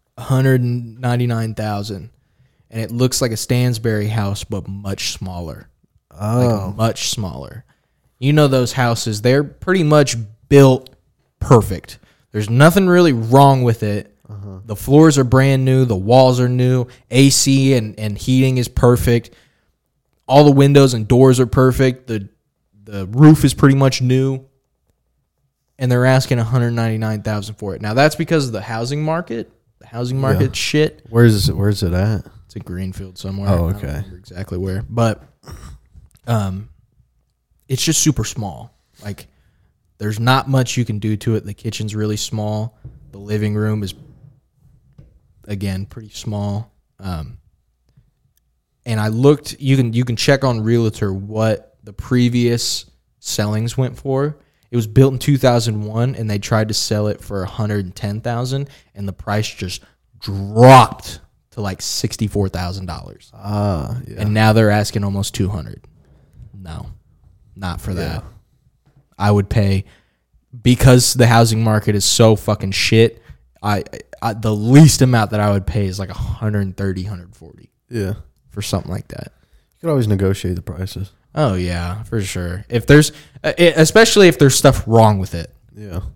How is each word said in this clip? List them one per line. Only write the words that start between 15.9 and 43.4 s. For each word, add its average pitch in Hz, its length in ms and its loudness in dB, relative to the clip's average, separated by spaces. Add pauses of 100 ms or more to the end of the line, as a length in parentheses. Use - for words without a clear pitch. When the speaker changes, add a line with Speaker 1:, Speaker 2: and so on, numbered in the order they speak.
Speaker 1:
walls 123 460 4
are 123 80 0
new, 127 380 0 (240)
A 135 200 6
C 135 440 2
and, 110 260 -4
and 107 160 -6
heating 131 420 0
is 120 80 -2
perfect. 120 640 2 (960)
All 139 180 6
the 147 80 8
windows 139 420 6
and 107 120 -6
doors 127 320 6
are 127 80 2
perfect. 127 600 0
The, 104 220 -8 (540)
the 101 240 -10
roof 151 380 6
is 135 100 4
pretty 135 220 4
much 135 260 0
new. 131 420 -2 (1300)
And 127 140 0
they're 123 140 2
asking 131 320 2
a 117 60 -2
hundred 120 260 0
ninety-nine 110 520 -4
thousand 104 340 -6
for 98 180 -10
it. - 80 -12
Now, 107 100 -6
that's 143 240 2
because 156 300 -2
of 117 60 -8
the 101 100 -8
housing 117 400 -8
market. 160 500 -8 (280)
The - 60 -20
housing 123 300 -8
Speaker 2:
Yeah. 135 60 -4
Speaker 1:
market 135 340 0
shit. - 540 -2
Speaker 2:
Where's, 113 420 4
where's 101 300 -2
it 87 100 -2
at? 98 320 -2 (220)
Speaker 1:
It's - 100 -20
in 101 60 -14
Greenfield 92 560 -12
somewhere. 98 320 -6
Speaker 2:
Oh, - 20 4
Speaker 1:
I 90 60 2
don't 85 180 -2
Speaker 2:
okay. - 120 -12
Speaker 1:
remember - 280 -10
exactly 90 400 -12
where. 95 320 -6
But, 113 340 -2 (1040)
um, 104 440 -4 (1000)
it's 127 160 -4
just 160 160 0
super 123 240 0
small. 98 500 -12 (300)
Like, 101 240 -16 (720)
there's 107 200 -6
not 131 300 0
much 131 280 0
you 123 80 0
can 107 140 -6
do 107 200 -4
to 113 180 -2
it. - 80 -6
The 101 100 -12
kitchen's 107 400 -10
really 107 220 -4
small. 107 600 -6 (360)
The 98 60 -20
living 104 360 -4